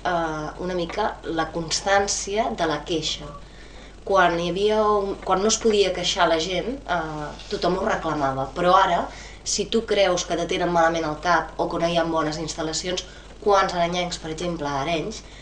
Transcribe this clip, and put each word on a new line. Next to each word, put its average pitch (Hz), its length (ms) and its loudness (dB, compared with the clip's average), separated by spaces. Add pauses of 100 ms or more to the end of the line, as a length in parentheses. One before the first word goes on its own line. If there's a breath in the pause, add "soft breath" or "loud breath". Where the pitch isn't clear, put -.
eh, 160 420 -2 (160)
una 180 140 -2
mica 175 480 -2
la 160 260 -2
constància 202 1040 0
de 165 140 0
la 151 180 0
queixa. 156 400 -4 (800 loud breath)
Quan 175 320 6
hi 175 140 0
havia 214 340 2
un, 202 380 2
quan 190 180 2
no 220 80 4
es - 80 0
podia 202 320 4
queixar 180 400 2
la 165 80 4
gent, 185 400 -2
eh, 156 480 -4 (240)
tothom 185 300 0
ho 214 80 0
reclamava, 147 680 0
però 180 220 6
ara, 190 300 4 (360 loud breath)
si - 300 -2
tu 226 160 4
creus 190 340 4
que 170 140 -2
t'atenen 175 340 0
malament 165 320 4
al 151 160 -4
cap 165 380 0
o 170 100 0
que 170 140 -4
no 170 80 2
hi 175 80 0
ha 165 80 2
bones 160 320 -2
instal·lacions, 160 640 -6 (380 loud breath)
quants 190 320 4
arenyencs, 175 480 0
per 156 80 -8
exemple, 156 400 -4
a 135 140 -2
Arenys, 170 400 -4 (180 loud breath)